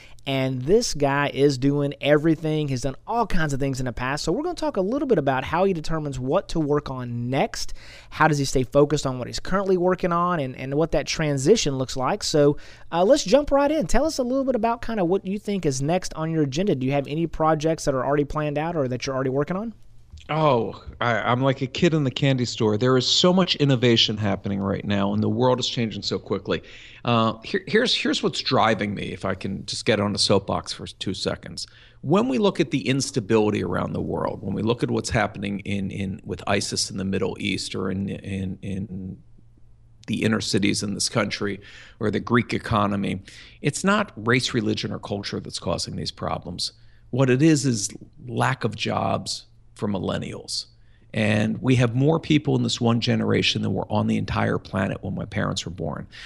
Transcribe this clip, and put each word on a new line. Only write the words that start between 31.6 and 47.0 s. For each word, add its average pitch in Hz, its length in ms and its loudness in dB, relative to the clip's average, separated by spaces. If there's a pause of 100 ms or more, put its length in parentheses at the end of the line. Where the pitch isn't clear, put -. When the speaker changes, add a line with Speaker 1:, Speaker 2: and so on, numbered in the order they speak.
Speaker 2:
When 190 260 2
we 254 100 0
look 196 220 2
at 151 100 0
the - 180 0
instability 107 760 2
around 98 300 -2
the 95 60 -2
world, - 440 -4
when 101 100 -4
we 101 80 -4
look 117 220 0
at 120 80 -2
what's 113 180 -2
happening 101 500 -2
in, 98 300 -4
in, 98 340 -6
with 90 220 -8
isis - 420 -2
in 110 100 -8
the 95 60 -4
Middle 98 360 -2
East 98 340 -4
or 101 160 -2
in, 98 180 -2
in, 95 540 -6
in 95 560 -8 (880)
the 113 160 -4
inner 107 180 2
cities 104 440 0
in 101 100 -4
this 98 140 -2
country 101 520 -2 (380)
or 107 140 0
the 101 80 0
Greek 117 340 2
economy, 101 680 -2 (380)
it's 147 220 -2
not 202 340 0
race, 117 380 0
religion, 107 380 -2
or 104 80 -8
culture 101 400 -6
that's - 180 -12
causing - 380 -4
these - 160 -6
problems. - 600 -6 (380)